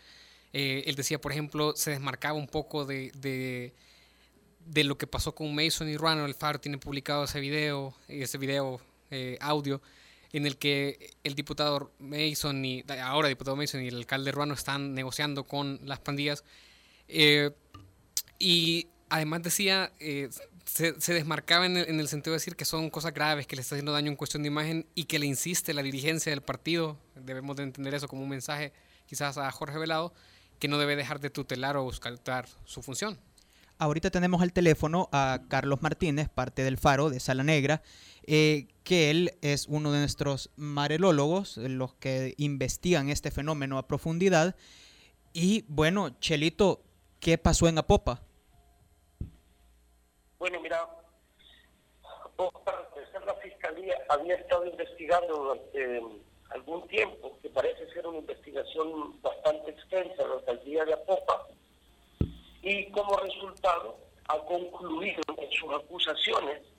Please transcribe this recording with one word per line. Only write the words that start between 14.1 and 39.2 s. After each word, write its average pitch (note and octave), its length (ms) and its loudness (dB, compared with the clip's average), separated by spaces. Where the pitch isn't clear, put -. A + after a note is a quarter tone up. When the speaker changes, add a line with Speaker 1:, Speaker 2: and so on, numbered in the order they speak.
Speaker 1:
Ruano C#3+ 220 0
están C#3 400 -4
negociando C3+ 500 -4
con C#3+ 400 -4
las C#3 160 -8
pandillas. C#3+ 440 -2
Eh, D3 420 6
y E3+ 500 4
además D#3+ 320 0
decía, F#3+ 580 2
eh, C#3+ 280 -4
se, D#3+ 360 0
se F3 140 0
desmarcaba D#3+ 500 4
en F3+ 140 4
el, E3 100 0
en D#3+ 100 0
el D3+ 100 0
sentido D3+ 240 -2
de E3 80 0
decir E3+ 160 -8
que D3 100 -4
son D#3+ 240 -2
cosas D#3 240 -4
graves D3 320 2
que D3 100 -8
le B2+ 60 -6
está D3 120 -6
haciendo C#3+ 180 -2
daño D3 180 0
en C#3+ 60 -4
cuestión D3+ 260 -4
de D3 60 -2
imagen D#3 460 -2
y E3 100 -4
que D#3 140 -2
le C#3+ 60 0
insiste D#3+ 480 -2
la D3 100 -2
dirigencia C#3 480 -2
del C#3 120 -2
partido, D#3 560 -2
debemos C3 420 -8
de C#3+ 60 -6
entender C#3 320 -6
eso C#3 120 -4
como C3+ 160 -10
un C3+ 60 -6
mensaje C#3 440 -6
quizás C#3+ 320 -4
a C3+ 120 -2
Jorge C#3+ 280 -6
Velado, D#3+ 340 -2
que D3 100 -2
no C#3+ 80 2
debe D3 180 2
dejar C#3+ 260 -2
de C#3 100 -4
tutelar C3+ 480 -2
o C3 60 0
buscar B2 640 -6
su - 180 -14
función. F3+ 360 -4
Speaker 2:
Ahorita D#3+ 320 2
tenemos F3+ 320 4
al F3 100 4
teléfono E3+ 600 6
a C3 360 2
Carlos C3+ 320 2
Martínez, D3+ 480 0
parte B2+ 360 -2
del C3 120 2
Faro C#3+ 320 6
de C3 120 0
Sala C3 240 2
Negra, D3 360 4
eh, D3+ 400 6
que E3 260 6
él E3+ 300 4